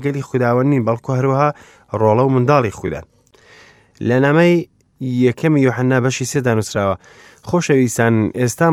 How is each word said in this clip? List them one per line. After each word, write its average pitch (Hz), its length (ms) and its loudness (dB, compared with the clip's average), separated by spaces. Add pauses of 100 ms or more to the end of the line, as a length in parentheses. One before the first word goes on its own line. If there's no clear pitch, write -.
گەلی 139 240 -6
خوداوەند 123 440 0
نین، 131 160 0
بەڵکو 117 300 -4
هەروەها 135 320 0 (500)
ڕۆڵە 110 260 4
و 135 100 0
منداڵی 123 440 0
خودان.» 78 260 -8 (1000)
لە 120 180 2
نامەی 170 300 4 (680)
یەکەمی 143 420 2
یۆحەنا 127 380 0
بەشی 131 260 -4
سێ 147 140 -2
دا 120 120 2
نووسراوە، 101 380 -2 (520)
«خۆشەویستان، 127 680 0 (240)
ئێستا 127 340 0